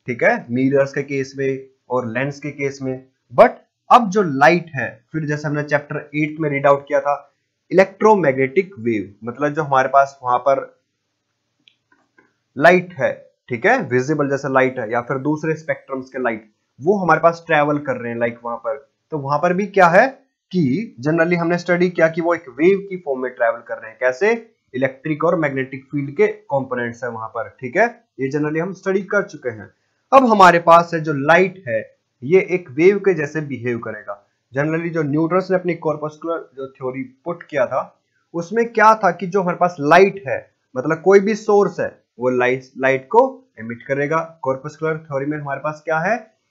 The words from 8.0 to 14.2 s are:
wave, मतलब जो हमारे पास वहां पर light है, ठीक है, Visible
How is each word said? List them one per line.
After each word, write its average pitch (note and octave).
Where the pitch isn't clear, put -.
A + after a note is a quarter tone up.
wave, G#2+
मतलब B2+
जो D3
हमारे C3+
पास C#3
वहां B2
पर C3+
light F3
है, -
ठीक B2
है, A#3+
Visible C3+